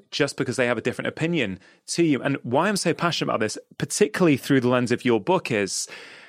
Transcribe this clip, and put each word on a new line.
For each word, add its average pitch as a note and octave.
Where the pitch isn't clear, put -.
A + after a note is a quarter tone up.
just -
because B2+
they B2+
have A#2+
a G#2+
different B2
opinion C#3+
to -
you. D3
And C#3
why C#3+
I'm G#3
so F3
passionate D#3
about A#2+
this, -
particularly F3
through C3+
the A#2+
lens B2
of A#2+
your A#2
book, E3+
is G2+